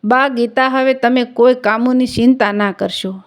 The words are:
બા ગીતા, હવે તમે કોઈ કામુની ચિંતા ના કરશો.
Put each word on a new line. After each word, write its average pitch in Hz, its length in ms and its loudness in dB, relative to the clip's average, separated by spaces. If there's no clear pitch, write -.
બા 247 260 2
ગીતા, 240 400 -2
હવે 262 240 0
તમે 254 280 0
કોઈ 247 180 4
કામુની 247 520 0
ચિંતા 240 440 2
ના 202 280 -2
કરશો. 190 320 -6